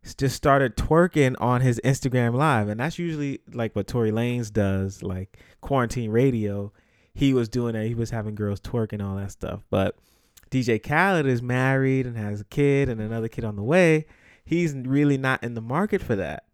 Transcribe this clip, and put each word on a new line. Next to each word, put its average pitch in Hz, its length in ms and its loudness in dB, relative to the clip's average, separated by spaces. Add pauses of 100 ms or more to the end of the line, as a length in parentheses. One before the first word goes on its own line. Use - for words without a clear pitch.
s-, - 120 -16
just 135 220 0
started 139 380 4
twerking 156 640 4
on 123 220 2
his 123 240 2
Instagram 123 500 2
Live. 123 340 2
And 107 120 -6
that's 160 180 -4
usually, 151 420 -4 (120)
like, 113 240 -4
what 101 100 -2
Tory 113 240 0
Lanez 120 400 -2
does, 98 520 0
like, 92 360 -8 (220)
quarantine 120 500 0
radio. 107 640 0 (400)
He 135 220 2
was 117 160 2
doing 120 240 -2
that. 107 120 -4
He 117 80 -4
was 113 140 -4
having 107 260 -6
girls 104 260 -4
twerk - 340 -4
and 104 80 -6
all 98 140 -4
that 98 160 -8
stuff. - 360 -8
But 95 280 0 (520)
D 131 140 0
J 113 160 2
Khaled 165 480 2
is 123 160 0
married 131 640 0
and 117 100 -10
has 104 240 -6
a 107 40 -12
kid 139 440 2
and 110 140 -4
another 113 260 -4
kid 117 160 -8
on 104 120 -6
the 101 60 -6
way. 160 440 4 (400)
He's 165 280 0
really 135 440 2
not 131 260 -2
in 120 80 -6
the 113 80 -6
market 165 420 -2
for 113 140 -2
that. 76 380 -6